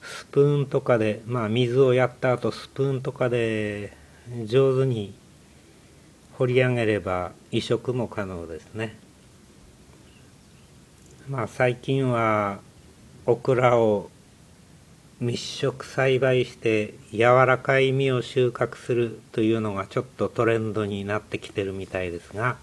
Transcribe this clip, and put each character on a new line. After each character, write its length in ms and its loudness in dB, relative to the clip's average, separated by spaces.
ス 240 -16
プ 160 2
ー 200 4
ン 40 0
と 160 -2
か 160 2
で、 280 0
ま 200 -4
あ、 40 -2
水 300 0
を 140 6
や 140 4
っ 120 -4
た 140 0
後、 180 -4
ス 180 -14
プ 140 -6
ー 100 -2
ン 80 -4
と 100 -8
か 180 -2
で 640 -4
上 360 2
手 40 2
に 280 -4
掘 100 2
り 140 4
上 140 4
げ 100 0
れ 140 2
ば 320 -4
移 100 0
植 320 -2
も 140 -4
可 180 -8
能 220 -10
で 120 -12
す 140 -20
ね。 240 -10
ま 140 -2
あ、 40 -4
最 280 2
近 340 0
は 500 2
オ 100 4
ク 200 0
ラ 220 6
を 320 2
密 200 -2
植 460 -6
栽 340 0
培 260 2
し 120 -18
て 360 0
柔 340 6
ら 120 4
か 220 2
い 120 4
実 200 2
を 100 0
収 280 0
穫 280 -4
す 160 -4
る 260 -2
と 80 -2
い 120 4
う 60 0
の 140 -4
が 140 -6
ち 100 -6
ょ 40 -2
っ 40 -6
と 140 -2
ト 160 -2
レ 120 2
ン 160 -4
ド 120 -2
に 180 -4
な 160 -4
っ 20 -12
て 180 -10
き 120 -16
て 120 -4
る 100 -4
み 140 -10
た 160 -6
い 80 -6
で 100 -10
す 80 -20
が 340 -4